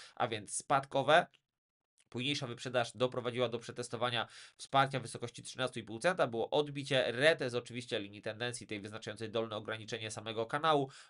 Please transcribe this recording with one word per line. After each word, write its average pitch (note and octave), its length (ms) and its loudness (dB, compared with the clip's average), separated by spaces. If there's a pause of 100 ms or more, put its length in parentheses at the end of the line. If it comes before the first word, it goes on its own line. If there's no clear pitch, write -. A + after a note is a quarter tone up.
(140)
a A#2+ 140 2
więc G#2 280 -6
spadkowe. C#3+ 720 4 (880)
Późniejsza C#3 320 -2
wyprzedaż A#2+ 460 -2
doprowadziła A#2+ 560 0
do A2+ 100 -2
przetestowania A#2 680 -2 (300)
wsparcia C3+ 420 4
w A2+ 40 -2
wysokości A#2 400 -10
trzynastu B2 360 -4
i A2 40 -6
pół G#2+ 160 -8
centa. E3+ 280 2
Było A2+ 240 -2
odbicie, C#3+ 600 2
retest C#3 420 4
oczywiście A#2+ 460 -4
linii G2+ 220 -10
tendencji, A2+ 440 -6
tej G#2+ 140 -6
wyznaczającej G#2+ 500 -8
dolne A2+ 260 0
ograniczenie A2 540 -6
samego A2+ 360 -4
kanału. D3 440 2 (200)